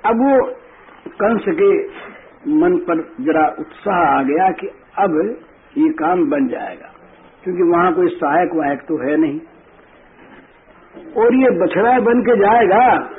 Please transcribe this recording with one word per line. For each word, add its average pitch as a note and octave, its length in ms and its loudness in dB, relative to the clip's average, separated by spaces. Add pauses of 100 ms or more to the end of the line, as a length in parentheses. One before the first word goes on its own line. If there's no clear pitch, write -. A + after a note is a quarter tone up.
अब A3+ 100 0
वो C4 380 2 (540)
कंस G#3 420 -2
के G3 380 2 (600)
मन E3 300 2
पर E3 240 -4 (220)
जरा D#3 240 0 (120)
उत्साह D#3 600 -2
आ C#3 40 -2
गया E3+ 280 0
कि F#3+ 160 -10 (320)
अब F#3+ 380 -2 (400)
ये D#3+ 120 2
काम E3 400 -2
बन C#3 180 0
जाएगा, - 460 -10 (500)
क्योंकि F3+ 200 -2
वहां F3 300 2
कोई F3 140 0
सहायक D#3+ 460 -2
वाहक C#3+ 260 -2
तो C#3 300 -6
है D3+ 80 -2
नहीं, D#3 220 -2 (1800)
और A#3 180 4
ये C4 140 4
बछड़ा G3 500 0
बन A#3 220 2
के A#3+ 140 2
जाएगा, G#3 840 2